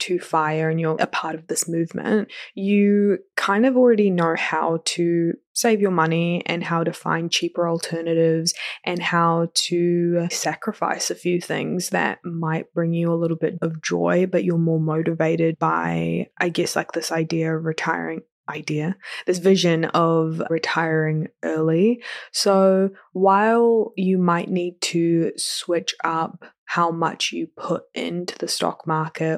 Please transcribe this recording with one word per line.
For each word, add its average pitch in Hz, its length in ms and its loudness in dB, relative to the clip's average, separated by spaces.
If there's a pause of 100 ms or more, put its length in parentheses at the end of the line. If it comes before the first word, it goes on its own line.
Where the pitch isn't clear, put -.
to 180 200 -2
fire 156 500 0
and 160 80 0
you're 160 220 0
a - 80 0
part - 260 -6
of 160 140 -12
this - 200 -4
movement, 170 640 -2 (240)
you 202 640 4 (180)
kind 208 300 2
of 262 100 2
already 226 340 6
know 170 260 2
how 165 480 -2
to 170 480 0 (220)
save 220 280 2
your 202 80 2
money 170 560 2
and 170 180 -4
how 165 180 -2
to 160 120 -2
find 165 360 -4
cheaper 170 380 -2
alternatives 165 840 0 (300)
and 180 180 -2
how 170 500 2
to 175 800 0
sacrifice 165 800 -4
a 180 40 -6
few 180 280 -2
things 160 480 -4
that 175 340 0
might 165 480 -4
bring 165 220 0
you 170 180 0
a 165 80 0
little 165 160 0
bit 165 240 -2
of 165 220 -6
joy, 175 420 0
but 180 200 0
you're 175 120 0
more 165 240 2
motivated 160 800 0
by, 165 680 -2 (120)
I 180 100 0
guess, 175 260 -2
like, - 180 -4
this 165 200 -6
idea 160 420 -2
of 160 120 -4
retiring, 160 540 -4 (280)
idea, 156 480 -4 (300)
this 180 120 0
vision 175 480 4
of 165 640 2
retiring 160 800 0 (140)
early. 165 600 2 (300)
So 190 580 4 (220)
while 220 840 4
you 185 220 2
might 175 320 2
need 180 340 -4
to 170 540 2
switch - 680 -4
up 165 420 -4 (200)
how 170 260 0
much 165 420 -2
you 165 140 -6 (120)
put - 240 -4 (120)
into 175 440 -6
the 170 100 -6
stock - 380 -4
market 160 520 -2